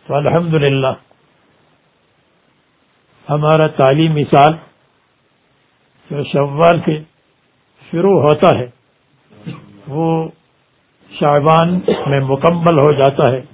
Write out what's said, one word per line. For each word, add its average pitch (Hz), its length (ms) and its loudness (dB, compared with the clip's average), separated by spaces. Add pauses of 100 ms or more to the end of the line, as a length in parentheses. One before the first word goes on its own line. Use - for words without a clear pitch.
تو 135 80 -6
الحمدللہ 147 720 0 (2500)
ہمارا 151 380 0
تعلیمی 151 560 0
سال 143 300 4 (1600)
جو 143 140 -8
شوال 143 640 0
سے 156 140 -4 (920)
شروع 175 300 0
ہوتا 151 380 2
ہے، 123 100 -10 (1160)
وہ 160 400 -2 (920)
شعبان 160 600 2 (280)
میں 139 120 0
مکمل 160 600 0
ہو 147 120 4
جاتا 135 400 0
ہے 131 100 -6 (120)